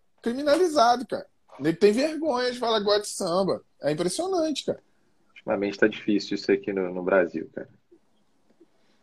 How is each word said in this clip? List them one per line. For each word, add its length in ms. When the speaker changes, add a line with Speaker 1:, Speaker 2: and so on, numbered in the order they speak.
Speaker 1:
criminalizado, 840
cara. 220
O 40
nego 140
tem 140
vergonha 600
de 60
falar 220
que 60
gosta 160
de 80
samba. 520
É 100
impressionante, 760
cara. 160
Speaker 2:
Ultimamente 420
tá 100
difícil 480
isso 160
aqui 220
no, 180
no 120
Brasil, 500
cara. 160